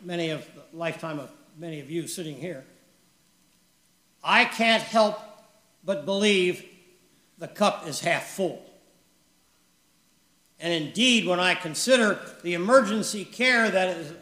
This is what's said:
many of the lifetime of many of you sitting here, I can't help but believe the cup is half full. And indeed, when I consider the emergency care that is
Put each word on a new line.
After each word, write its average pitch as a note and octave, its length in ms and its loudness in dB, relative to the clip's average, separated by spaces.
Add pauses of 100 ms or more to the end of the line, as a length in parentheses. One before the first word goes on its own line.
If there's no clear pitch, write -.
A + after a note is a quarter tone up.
many E3+ 260 -4
of D3+ 160 -6 (100)
the - 220 -20
lifetime D#3+ 420 -6
of B2+ 120 -14 (260)
many D#3+ 220 -10
of C3+ 100 -14
you D#3+ 180 -6
sitting D#3 280 -10
here, C#3 300 -10 (1600)
I G#3 220 4
can't A3+ 380 0
help G#3+ 360 2 (640)
but F#3+ 220 -4
believe G3 600 2 (720)
the E3 100 -12
cup - 400 0
is C#3 140 -8
half D#3 260 0
full. E3 360 -6 (2000)
And E3+ 120 -4
indeed, G3+ 540 2
when F3 140 2
I F3+ 160 4
consider G#3+ 640 2 (240)
the F3 100 -2
emergency G#3 720 2
care A#3 460 2
that F#3 260 0
is D#3 140 -10 (100)